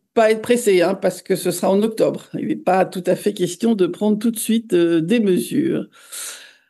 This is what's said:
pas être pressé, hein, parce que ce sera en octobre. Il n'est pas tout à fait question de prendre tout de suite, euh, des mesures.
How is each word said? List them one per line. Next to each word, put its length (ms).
pas 180
être 100
pressé, 400
hein, 120
parce 280
que 140
ce 160
sera 180
en 140
octobre. 460
Il 80
n'est 80
pas 300
tout 220
à 100
fait 160
question 420
de 120
prendre 300
tout 140
de 80
suite, 340
euh, 280
des 180
mesures. 680